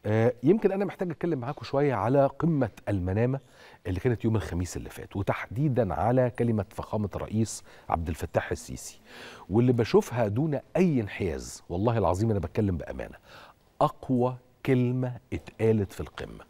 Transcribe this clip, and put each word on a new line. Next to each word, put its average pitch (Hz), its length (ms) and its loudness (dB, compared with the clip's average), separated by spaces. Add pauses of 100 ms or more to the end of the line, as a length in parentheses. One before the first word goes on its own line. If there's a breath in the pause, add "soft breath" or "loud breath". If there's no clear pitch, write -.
آه، 113 240 4 (100)
يمكن 196 280 6
أنا 196 140 0
محتاج 180 260 -6
أتكلم 160 280 -2
معاكم 123 240 -8
شوية 139 300 2
على 123 320 4
قمة 139 440 0 (200)
المنامة 104 500 0 (480 loud breath)
اللي 92 120 -2
كانت 120 260 0
يوم 110 100 2
الخميس 90 420 -4
اللي 60 120 -10
فات، - 260 -14
وتحديدا 110 800 -2
على 120 360 2
كلمة 117 400 0
فخامة 104 460 -4
الرئيس 107 480 -4 (260 loud breath)
عبد 80 200 0
الفتاح - 420 -4
السيسي. - 500 -10 (480 loud breath)
واللي 120 240 4
بشوفها 117 540 2
دون 135 320 -2 (180)
أي 160 240 4
انحياز، 78 680 -6
والله 107 280 0
العظيم 95 340 2
أنا 101 80 2
بتكلم 98 380 0
بأمانة، 62 380 -10 (680 loud breath)
أقوى 127 540 0 (300)
كلمة 127 520 2 (160)
اتقالت 110 580 0
في - 100 -12
القمة. - 480 -12